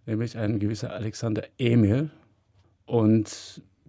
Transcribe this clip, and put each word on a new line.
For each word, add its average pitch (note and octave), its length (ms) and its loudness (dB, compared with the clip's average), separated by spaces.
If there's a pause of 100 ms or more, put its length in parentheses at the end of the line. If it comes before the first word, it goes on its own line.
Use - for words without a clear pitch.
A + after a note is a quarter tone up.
nämlich A2+ 300 -6
ein A2+ 220 -2
gewisser G#2+ 340 -4
Alexander G#2+ 520 -6 (120)
Emil. A#2+ 540 4 (720)
Und A2 800 0 (260)